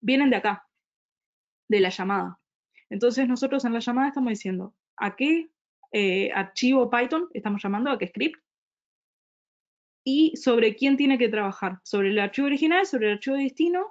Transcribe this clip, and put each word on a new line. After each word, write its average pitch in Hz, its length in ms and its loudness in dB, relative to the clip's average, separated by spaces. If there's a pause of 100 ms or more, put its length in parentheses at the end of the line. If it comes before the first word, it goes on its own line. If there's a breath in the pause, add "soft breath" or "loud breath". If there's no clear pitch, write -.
vienen 269 300 2
de 233 60 4
acá, 202 280 -2 (1040)
de 208 120 4
la 185 100 4
llamada. 185 500 -4 (480 soft breath)
Entonces 240 400 0
nosotros 262 380 -2
en 233 80 -2
la 233 60 -2
llamada 247 280 0
estamos 269 220 -2
diciendo 190 440 -6 (220)
a 202 200 -4
qué, 320 340 0 (420)
eh, 196 400 0
archivo 247 560 0
Python 254 460 -2
estamos 208 280 -6
llamando, 208 280 -4
a 247 80 -2
qué 196 80 -4
script, 269 340 -6 (1600)
y 294 340 2
sobre 226 400 2
quién 277 200 2
tiene 277 220 2
que 233 100 2
trabajar, 196 540 -4
sobre 196 260 0
el 208 100 2
archivo 208 280 -2
original, 320 400 2
sobre 214 220 0
el 208 60 2
archivo 269 220 -4
de 277 60 -2
destino 349 480 0